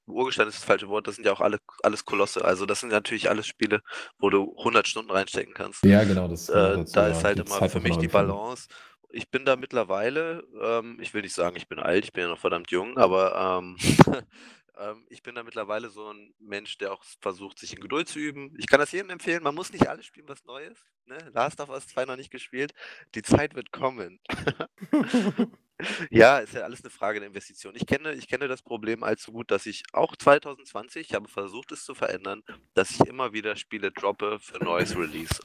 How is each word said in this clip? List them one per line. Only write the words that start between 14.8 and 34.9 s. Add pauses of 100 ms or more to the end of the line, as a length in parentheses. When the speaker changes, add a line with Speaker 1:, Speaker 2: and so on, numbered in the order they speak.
Speaker 1:
ich
bin
da
mittlerweile
so
'n
Mensch,
der
auch
s-,
versucht,
sich
in
Geduld
zu
üben.
Ich
kann
das
jedem
empfehlen,
man
muss
nicht
alles
spielen,
was
neu
ist, (220)
ne? (160)
Last
of
Us
zwei
noch
nicht
gespielt, (420)
die
Zeit
wird
kommen. (100)
<laughs> (220)
Speaker 3:
<laughs>
Speaker 1:
Ja,
ist
ja
alles
'ne
Frage
der
Investition.
Ich
kenne,
ich
kenne
das
Problem
allzu
gut,
dass
ich (100)
auch
zweitausendzwanzig,
ich
habe
versucht,
es
zu
verändern, (320)
dass
ich
immer
wieder
Spiele
droppe
für
neues